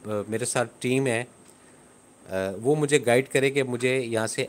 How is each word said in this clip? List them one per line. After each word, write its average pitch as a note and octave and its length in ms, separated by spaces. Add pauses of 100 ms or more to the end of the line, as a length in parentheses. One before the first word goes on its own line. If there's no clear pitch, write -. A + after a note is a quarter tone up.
मेरे G#2+ 380
साथ A#2+ 200 (160)
team C3 260
है, A#2 160
अ, B2 40 (1300)
वो B2+ 180
मुझे D3 240
guide B2 280
करे C3+ 240
कि C#3 120
मुझे B2+ 360
यहाँ A2+ 280
से B2 220